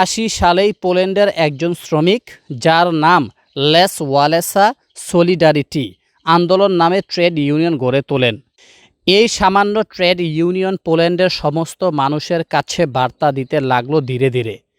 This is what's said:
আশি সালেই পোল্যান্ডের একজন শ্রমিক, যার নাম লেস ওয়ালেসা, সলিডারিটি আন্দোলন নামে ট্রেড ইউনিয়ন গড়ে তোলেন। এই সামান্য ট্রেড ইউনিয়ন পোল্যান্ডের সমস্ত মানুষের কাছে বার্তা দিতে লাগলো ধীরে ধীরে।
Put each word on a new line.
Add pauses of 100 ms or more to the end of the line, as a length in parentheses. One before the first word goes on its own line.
আশি
সালেই (120)
পোল্যান্ডের
একজন
শ্রমিক, (420)
যার
নাম (500)
লেস
ওয়ালেসা, (420)
সলিডারিটি (400)
আন্দোলন
নামে (120)
ট্রেড
ইউনিয়ন
গড়ে
তোলেন। (720)
এই
সামান্য
ট্রেড (180)
ইউনিয়ন (100)
পোল্যান্ডের (120)
সমস্ত (200)
মানুষের
কাছে
বার্তা
দিতে
লাগলো
ধীরে
ধীরে। (240)